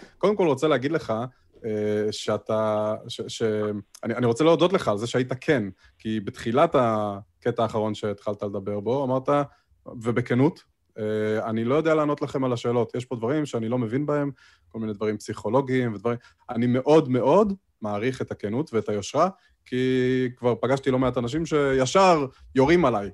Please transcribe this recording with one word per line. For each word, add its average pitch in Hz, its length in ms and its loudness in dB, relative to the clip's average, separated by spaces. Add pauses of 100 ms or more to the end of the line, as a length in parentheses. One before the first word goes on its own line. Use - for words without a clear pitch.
(180)
קודם 202 180 2
כל 190 100 2
רוצה 156 220 2
להגיד 139 240 0
לך, 143 200 -2 (520)
אה, 107 480 -2
שאתה... 107 840 -2 (140)
ש-, 117 200 -10
ש-, - 140 -10 (600)
אני, 117 100 -4
אני 123 120 0
רוצה 117 180 2
להודות 165 280 4
לך 185 160 0
על 104 100 0
זה 113 80 -4
שהיית 127 340 -2
כן, 139 220 2 (360)
כי 110 220 -4
בתחילת 120 580 0
הקטע 110 840 -2
האחרון 107 320 -2
שהתחלת 104 480 -6
לדבר 104 380 -6
בו, 127 240 -2
אמרת, 127 240 -2 (580)
ובכנות, 123 800 0 (340)
אה, 107 520 -2
אני 113 140 -2
לא 127 100 0
יודע 160 200 2
לענות 147 280 0
לכם 131 220 -2
על 127 80 0
השאלות. 120 420 -2
יש 123 100 -6
פה 127 120 -8
דברים 139 300 -2
שאני 113 220 -4
לא 127 100 -2
מבין 123 280 -2
בהם, 147 240 -2 (380)
כל 113 100 -14
מיני 110 140 -4
דברים 107 240 -2
פסיכולוגיים 123 760 0
ודברים. 117 240 -4 (320)
אני 117 160 0
מאוד 143 420 4
מאוד 143 440 4 (300)
מעריך 107 400 -4
את - 80 -8
הכנות 113 440 -6
ואת 107 140 -2
היושרה, 120 400 0 (380)
כי 127 680 0
כבר 120 180 0
פגשתי 135 360 0
לא 127 80 2
מעט 127 200 0
אנשים 135 280 -2
שישר 147 800 4 (280)
יורים 151 300 6
עליי, 104 300 0